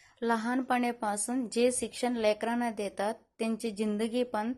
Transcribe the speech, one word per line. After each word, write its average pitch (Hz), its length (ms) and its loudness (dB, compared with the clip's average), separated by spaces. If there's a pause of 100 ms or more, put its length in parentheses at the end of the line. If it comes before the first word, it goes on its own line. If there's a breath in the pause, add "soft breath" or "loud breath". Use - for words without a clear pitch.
(220 soft breath)
लहानपणापासून 240 1300 0
जे 240 200 4
शिक्षण 247 440 -2
लेकरांना 226 560 2
देतात, 202 420 -2 (260)
त्यांची 226 320 -2
जिंदगी 214 520 0
पण 226 340 -2